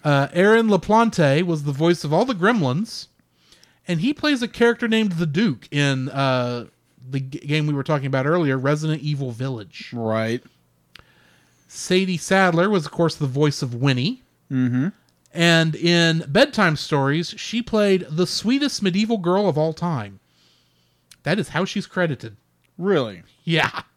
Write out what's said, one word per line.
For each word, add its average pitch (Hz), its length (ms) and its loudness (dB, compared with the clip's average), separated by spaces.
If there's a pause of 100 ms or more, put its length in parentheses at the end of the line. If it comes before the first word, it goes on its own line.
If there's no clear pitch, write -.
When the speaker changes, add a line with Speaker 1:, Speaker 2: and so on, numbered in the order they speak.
Speaker 1:
Uh, 143 300 2
Aaron 214 340 4
LaPlante 190 760 2
was 165 180 -2
the 147 80 -4
voice 165 320 0
of 147 100 -2
all 185 120 2
the 254 100 -2
Gremlins. 180 720 0 (800)
And 170 140 -2
he 247 120 0
plays 294 300 0
a 240 60 -4
character 233 400 2
named 220 240 2
the 165 140 -2
Duke 160 440 -2
in, 139 380 0
uh, 127 580 -2 (420)
the 135 120 -4
g-, 131 180 -12
game 151 300 -2
we 147 60 0
were 139 100 -4
talking 143 220 -2
about 135 200 -2
earlier, 151 320 0
Resident 151 420 -2
Evil 139 300 -4
Village. 117 600 -10
Speaker 2:
Right. 113 500 -2 (1300)
Speaker 1:
Sadie 185 480 -2
Sadler 185 520 2
was, 190 160 0
of 147 60 -12
course, 165 240 0
the 143 140 -4
voice 143 340 0
of 120 140 -6
Winnie. 139 480 0 (260)
Speaker 2:
Mm-hmm. 127 380 0 (440)
Speaker 1:
And 165 440 2
in 170 500 2
Bedtime 202 480 2
Stories, 143 640 0
she 226 260 -6
played 202 480 2
the 170 160 0
sweetest 269 560 -2
medieval 208 360 0
girl 185 300 0
of 143 80 0
all 156 160 0
time. 120 460 -6 (1040)
That 175 140 0
is 180 100 -4
how 170 160 -2
she's 196 220 -6
credited. 135 500 -4 (400)
Speaker 2:
Really? 139 460 -2 (220)
Speaker 1:
Yeah. 160 360 0 (160)